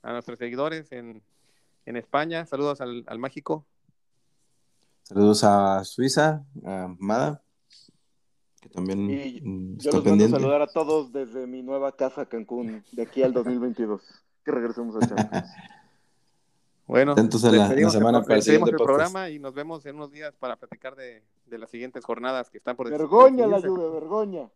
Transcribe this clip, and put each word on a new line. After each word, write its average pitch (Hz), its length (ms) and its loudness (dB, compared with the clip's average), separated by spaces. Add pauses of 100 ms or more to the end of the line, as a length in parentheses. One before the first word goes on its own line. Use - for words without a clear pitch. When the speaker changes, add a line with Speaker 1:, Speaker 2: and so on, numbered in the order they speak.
Speaker 1:
a - 100 -10
nuestros 120 260 -12
seguidores 139 540 -8
en, 117 300 -18 (640)
en 120 100 -10
España. 160 500 -4
Saludos 143 360 -4
al, 123 240 -10
al 113 120 -12
Mágico. 147 460 -8 (1400)
Speaker 2:
Saludos 104 420 4
a 98 400 4
Suiza, 147 600 0 (200)
a 92 340 -10
Mada, 123 440 -2 (1200)
que - 100 -20
también, 95 400 -4
Speaker 3:
Y - 320 -8
Speaker 2:
mm, 95 360 -10
Speaker 3:
yo 147 120 -4
Speaker 2:
está - 0 -
Speaker 3:
los 151 60 2
mando - 20 6
a - 40 2 (100)
Speaker 2:
pendiente. 110 260 6
Speaker 3:
saludar 143 240 2
a 147 40 2
todos 151 460 0
desde 127 340 -8
mi 127 160 -12
nueva 135 300 -4
casa, 131 340 -6
Cancún, 113 560 -10 (100)
de 117 100 -8
aquí 131 200 -2
al 127 120 4
dos 123 100 0
mil 123 140 -2
veintidós, 113 440 -4 (420)
que 147 80 -6
regresemos 117 440 -6
a 107 120 -4
Champions. 107 420 -6
Speaker 2:
<laughs> - 80 -20 (1300)
Speaker 1:
Bueno, 131 260 2
Speaker 2:
Atentos 113 320 2
a 117 60 8
la, 110 60 8
la 104 80 8
Speaker 1:
despedimos 131 300 4
el 107 40 2
Speaker 2:
semana 117 200 4
Speaker 1:
pro-, 107 80 0
Speaker 2:
para 117 80 4
el 107 60 6
Speaker 1:
despedimos 151 280 4
Speaker 2:
siguiente - 20 4 (120)
Speaker 1:
el 110 60 4
Speaker 2:
podcast. 151 220 2
Speaker 1:
programa 185 200 -8
y 151 80 -12
nos 135 160 -12
vemos 151 320 -10
en 143 100 -16
unos 147 160 -14
días 147 240 -16
para 123 200 -8
platicar 131 400 -18
de, 120 260 -20 (240)
de 117 120 -16
las 113 120 -16
siguientes 123 340 -14
jornadas 123 460 -6
que - 80 -20
están 123 180 -8
por 120 140 -8
Speaker 3:
Vergoña 220 560 6
la 202 100 2
Speaker 1:
definirse. 190 120 -2
Speaker 3:
Juve, 175 200 -4 (120)
vergoña. 175 560 -8